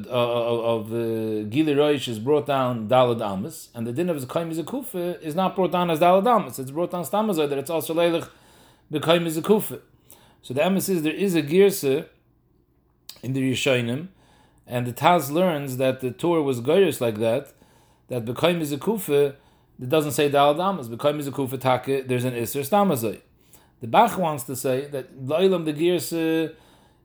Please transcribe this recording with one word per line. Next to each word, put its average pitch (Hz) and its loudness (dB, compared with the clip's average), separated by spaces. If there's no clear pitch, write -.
of, 117 0
of, - -
uh, 110 -2
Gili 147 0
Rosh 147 2
is 117 -6
brought 139 0
down 123 -2
Daled 123 4
Amis, 101 -6
and 113 -6
the 120 -6
din 175 -2
of 160 -2
Zekayim 165 -4
Zekufa 175 -8
is 156 -8
not 185 0
brought 180 0
down 175 0
as 151 0
Daled 185 6
Amis. 185 2
It's 135 -8
brought 170 -2
down 175 -6
Stamazai, 190 0
that 139 -2
it's 135 -6
also 165 -4
Leilach 170 0
Bekayim 160 2
Zekufa. 160 0
So - -12
the 139 0
emes 180 0
is, 170 0
there 156 0
is 180 0
a 156 2
Girsa 160 2
in 131 -6
the 131 0
Rishonim, 123 0
and 123 -4
the 117 -6
Taz 156 2
learns 147 -2
that 131 0
the 127 -4
Torah 165 0
was 135 -2
Geiros 156 2
like 113 -2
that, 113 -2
that 123 -6
Bekayim 151 0
Zekufa, 143 0
it 127 -8
doesn't 147 2
say 147 2
Daled 143 4
Amis, 180 -2
Bekayim 147 -2
Zekufa 135 -4
Take, 131 0
there's 127 0
an 127 -2
Isser 120 -4
Stamazai. 135 0
The 117 -10
Bach 190 4
wants 156 -2
to 135 -8
say 131 -2
that 135 -10
the 151 -2
Olam 180 2
the 151 -2
Girsa, 160 0